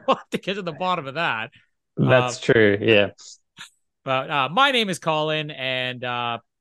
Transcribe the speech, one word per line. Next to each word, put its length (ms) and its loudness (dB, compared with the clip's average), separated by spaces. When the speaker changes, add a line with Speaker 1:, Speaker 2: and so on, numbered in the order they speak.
Speaker 1:
want 140 2
to 60 -2
get 160 -6
to 80 -10
the 100 -8
bottom 340 -4
of 100 -10
that. 360 -4
Speaker 2:
That's 400 4
Speaker 1:
Um, 160 2
Speaker 2:
true, 280 6
yeah. 280 4
Speaker 1:
But, 240 -2
uh, 240 -2
my 180 2
name 180 0
is 100 -6
Colin, 520 -4
and, 500 -6
uh, 380 -4